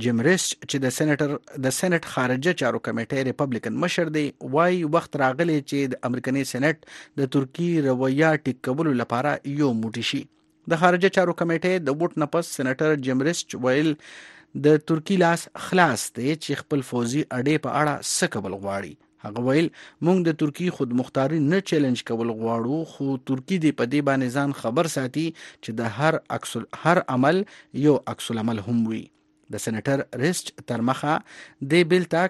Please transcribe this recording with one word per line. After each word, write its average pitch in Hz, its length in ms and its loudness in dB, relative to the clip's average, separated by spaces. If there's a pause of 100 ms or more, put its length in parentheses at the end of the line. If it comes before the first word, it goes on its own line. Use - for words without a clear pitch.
جیم 117 220 2
ریسچ 175 240 2 (220)
چې 147 140 -2
د 127 100 2
سېنیټر، 151 360 0 (340)
د 131 120 2
سېنیټ 170 380 0
خارجه 131 460 0
چارو 117 260 0
کمیټې 113 420 -2
ریپبلیکن 120 540 -2
مشر 170 340 0
دی، 151 80 2 (300)
وایي 175 260 4 (140)
وخت 165 260 0
راغلی 143 400 2
چې 139 320 -2
د - 160 -8
امریکني 127 400 -2
سېنیټ 147 420 -2 (300)
د 135 140 0
ترکي 143 340 0 (160)
رویه 135 480 4 (160)
ټیک 127 180 -4
کولو 147 320 0
لپاره 120 320 0 (300)
یو 143 180 4
موټی 113 300 -4
شي. 139 100 -2 (540)
د 160 100 0
خارجه 180 360 4
چارو 175 220 2
کمیټې 170 460 0
د 139 140 0
ووټ 170 220 0
نه 143 120 2
پس 170 220 0
سېنیټر 143 500 0
جیم 131 220 0
ریسچ - 340 -4
ویل، 139 260 4 (800)
د 156 100 8 (140)
ترکي 165 320 0
لاس 165 220 2 (240)
خلاص 175 360 2 (140)
دی 120 160 -2
چې 143 260 -6
خپل 139 280 -2
فوزي 123 340 -2 (140)
اډې 143 300 0
په 123 40 -4 (100)
اړه 147 140 2 (140)
څه - 260 0
کول 98 300 -6
غواړي. 98 280 -6 (320)
هغه 113 220 -6
ویل، 151 240 2 (380)
موږ 185 180 6
د 156 160 2
ترکي 156 240 -2 (140)
خودمختاري 131 680 0
نه 185 240 2
چیلنج 139 400 2
کول 117 320 -2
غواړو، 113 340 -2 (160)
خو 135 240 -4 (140)
ترکي 135 340 -2
دې 147 160 4
په 120 120 0
دې 147 80 2 (100)
باندې 135 260 0
ځان 143 240 0
خبر 151 360 0
ساتي 139 360 -4
چې - 380 -16 (100)
د 110 200 -4
هر 156 200 2 (160)
عکس - 240 -10
ال-، - 80 -12 (160)
هر 170 180 4 (140)
عمل 156 260 4 (440)
یو 143 100 6 (160)
عکس - 240 -10
العمل 110 300 -2
هم 117 240 2
وي. 110 120 -4 (520)
د 104 80 -6
سېنیټر 120 600 -2
ریسچ 175 280 -2 (200)
تر 117 180 -2
مخه 147 260 0 (560)
دې 170 220 4
بل 180 180 4
ته 175 200 2